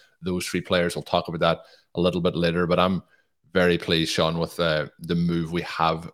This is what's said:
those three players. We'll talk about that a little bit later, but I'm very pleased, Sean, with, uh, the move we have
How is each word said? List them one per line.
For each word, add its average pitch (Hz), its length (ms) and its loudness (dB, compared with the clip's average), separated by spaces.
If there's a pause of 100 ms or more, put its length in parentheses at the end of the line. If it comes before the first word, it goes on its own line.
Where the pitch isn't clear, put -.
(200)
those 90 260 -4
three 90 140 -2
players. 87 340 0
We'll 76 80 -6
talk - 260 -2
about 82 120 -6
that 85 240 2 (300)
a 87 60 -2
little 90 200 2
bit 85 160 0
later, 85 300 0
but 87 120 2
I'm 90 240 2 (500)
very 87 260 4
pleased, 82 340 0
Sean, 82 260 0
with, 82 200 -4
uh, 76 300 0 (100)
the 82 160 -4
move 85 380 0
we 85 100 -2
have 82 520 -2